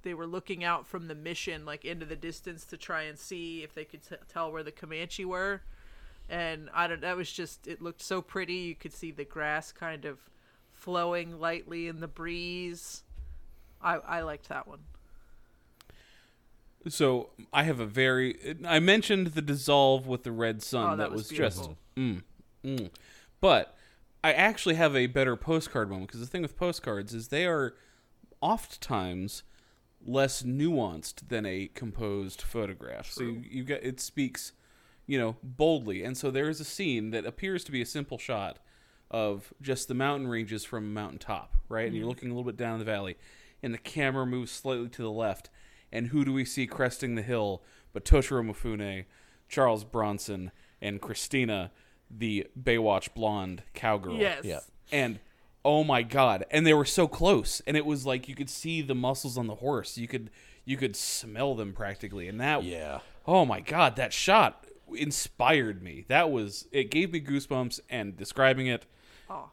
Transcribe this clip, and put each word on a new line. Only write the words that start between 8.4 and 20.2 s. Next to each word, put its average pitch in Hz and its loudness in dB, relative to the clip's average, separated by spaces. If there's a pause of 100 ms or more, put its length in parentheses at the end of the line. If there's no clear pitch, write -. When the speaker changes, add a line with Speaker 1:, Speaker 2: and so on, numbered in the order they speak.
Speaker 1:
You 175 -6
could - -14
see 165 -12
the 143 -10
grass 151 -4
kind 160 -10
of 143 -10 (540)
flowing 175 -2
lightly 170 -4
in 160 -10
the 165 -8
breeze. 175 -8 (760)
I, 170 2
I 170 -4
liked 151 -8
that 135 -8
one. 143 -18 (2000)
Speaker 2:
So 131 4 (240)
I 143 4
have 147 0
a 113 -2
very, 127 2 (100)
I 160 6
mentioned 190 6
the 156 -2
dissolve 139 6
with 127 -2